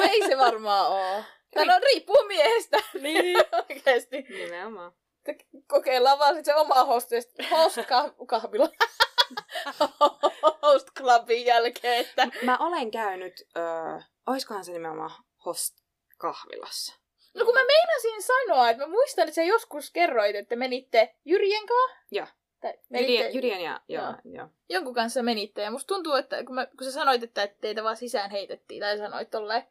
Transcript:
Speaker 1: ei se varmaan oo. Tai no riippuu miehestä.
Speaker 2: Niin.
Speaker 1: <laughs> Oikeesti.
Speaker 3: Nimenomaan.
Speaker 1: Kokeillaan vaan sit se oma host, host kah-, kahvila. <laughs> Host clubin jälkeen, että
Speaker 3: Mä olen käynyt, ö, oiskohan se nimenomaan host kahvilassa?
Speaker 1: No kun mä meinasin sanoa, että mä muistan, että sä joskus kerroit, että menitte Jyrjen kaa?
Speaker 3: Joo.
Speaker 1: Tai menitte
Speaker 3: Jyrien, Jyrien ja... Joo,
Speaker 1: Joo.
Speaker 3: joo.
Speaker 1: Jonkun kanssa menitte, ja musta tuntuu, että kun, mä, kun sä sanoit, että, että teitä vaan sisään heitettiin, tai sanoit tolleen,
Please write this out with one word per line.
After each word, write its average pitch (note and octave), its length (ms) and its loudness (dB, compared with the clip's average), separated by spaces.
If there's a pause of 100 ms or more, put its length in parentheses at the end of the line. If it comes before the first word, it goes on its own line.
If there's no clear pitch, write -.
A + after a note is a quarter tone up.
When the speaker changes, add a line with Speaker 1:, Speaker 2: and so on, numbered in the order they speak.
(120)
Speaker 1:
ei G#4 160 2
se C#4 100 2
varmaan G#3+ 540 2
oo. F#3+ 320 -2 (300)
Tai D4+ 120 2
no F4 80 6 (200)
riippuu G#4+ 340 4
miehestä. G4+ 500 2 (240)
Speaker 2:
Niin. F4 360 0 (140)
Speaker 1:
<laughs> E4+ 80 -2 (100)
Oikeesti. C4+ 520 -2
Speaker 3:
Nimenomaan. F#3 680 -12 (760)
Speaker 1:
Kokeillaan C4+ 520 2
vaan D4 160 4
sit D4 100 -8
se D4 100 2
oma D#4 280 4
host, B3 260 -2 (420)
host D#4+ 260 4
kah-, B3 500 -2
kahvila. A3+ 460 0
<laughs> - 1900 0
Host C#4+ 260 4 (100)
clubin A#3+ 480 2
jälkeen, A#3+ 600 0
että - 220 -2 (180)
Speaker 3:
Mä B3+ 120 2
olen D4+ 340 -4
käynyt, F#3+ 420 -6 (240)
ö, E3+ 40 -4 (680)
oiskohan A#3 380 -8
se F3+ 60 -16
nimenomaan D#3+ 400 -10 (340)
host - 300 -8 (420)
kahvilassa? - 760 -12 (420)
Speaker 1:
No A4 100 0
kun A#4+ 80 4
mä C5 120 2
meinasin C#5 640 2
sanoa, F#4 420 4
että A#3+ 180 -2
mä D#4+ 40 -10
muistan, G#4+ 320 2
että D#4 120 -8
sä E4 80 2
joskus F4 480 -2
kerroit, A#3 440 0
että G#3 200 -8
menitte B3 600 0 (100)
Jyrjen G#4 400 0
kaa? B4+ 300 0 (160)
Speaker 3:
Joo. F#3+ 160 -6 (340)
Speaker 1:
Tai - 120 -8 (160)
menitte B3 240 0
Speaker 3:
Jyrien, A3 200 0
Jyrien A#3 280 -2
ja... D3+ 260 -8
Joo, D#3+ 160 -8
Speaker 1:
Joo. - 100 -8 (120)
Speaker 3:
joo. - 220 -16 (220)
Speaker 1:
Jonkun D#4 240 -4
kanssa A#3+ 300 -2
menitte, G#3+ 380 -4
ja G#3 100 -6
musta - 240 -10
tuntuu, D#4+ 180 -4
että - 300 -2
kun, B3+ 120 -14
mä, B3 100 -4
kun - 200 -14
sä C4+ 60 -8
sanoit, C4 320 0
että, G#3 200 -6
että G3+ 180 -10
teitä G#3+ 220 -6
vaan A3 140 -4
sisään G#3 340 -6
heitettiin, G3+ 500 -12
tai G#3 160 -4
sanoit G#3 320 -10
tolleen, A3 420 -6